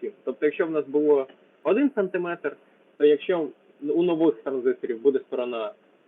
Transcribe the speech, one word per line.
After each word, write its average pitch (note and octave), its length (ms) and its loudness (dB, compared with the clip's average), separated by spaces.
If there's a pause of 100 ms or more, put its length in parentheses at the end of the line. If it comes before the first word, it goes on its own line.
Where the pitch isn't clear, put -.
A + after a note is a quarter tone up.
сім. A2 100 -10 (120)
Тобто, C3 220 -6
якщо D3+ 200 0
в D#3+ 60 -6
нас D3+ 160 -2
було C#3+ 400 2 (360)
один A#3 320 2
сантиметр, F3 600 -4 (420)
то C#3+ 80 4
якщо D3+ 420 2 (340)
у D3+ 220 0
нових E3 320 2
транзисторів B2+ 640 -4
буде C3+ 180 4
сторона B2 520 -6 (360)